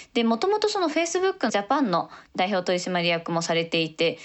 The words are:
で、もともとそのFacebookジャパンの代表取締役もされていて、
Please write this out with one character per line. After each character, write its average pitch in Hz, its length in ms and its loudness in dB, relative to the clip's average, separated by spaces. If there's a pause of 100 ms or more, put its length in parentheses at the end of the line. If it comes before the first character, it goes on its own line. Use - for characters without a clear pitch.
(140)
で、 233 100 2
も 226 140 2
と 370 100 -2
も 415 100 4
と 427 120 2
そ 415 100 -2
の 349 80 2
Facebook 330 600 0
ジ 202 80 0
ャ 202 60 -2
パ 277 160 0
ン 247 100 0
の 170 180 0 (260)
代 185 140 0
表 190 160 0
取 180 140 2
締 175 260 -2
役 170 260 0
も 170 120 0
さ 170 100 -2
れ 165 140 0
て 170 160 0
い 156 100 -4
て、 160 320 0